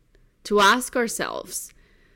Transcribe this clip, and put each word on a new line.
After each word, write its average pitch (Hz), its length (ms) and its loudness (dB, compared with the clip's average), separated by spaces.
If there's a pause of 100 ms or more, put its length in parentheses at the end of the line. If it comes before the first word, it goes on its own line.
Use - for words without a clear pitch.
(460)
to 208 160 2
ask 226 340 2
ourselves, - 800 -6 (420)